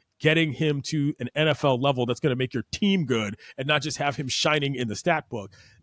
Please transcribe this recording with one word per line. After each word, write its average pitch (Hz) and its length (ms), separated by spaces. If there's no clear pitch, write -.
getting 156 320
him 143 300
to 147 400
an 123 140
N 156 120
F 151 160
L 135 160
level 123 260
that's 120 140
gonna 135 160
make 127 180
your 117 200
team 190 320
good 110 320
and 131 80
not 147 160
just 143 160
have 143 200
him 139 100
shining 143 480
in 123 140
the 101 60
stat 160 340
book. 101 240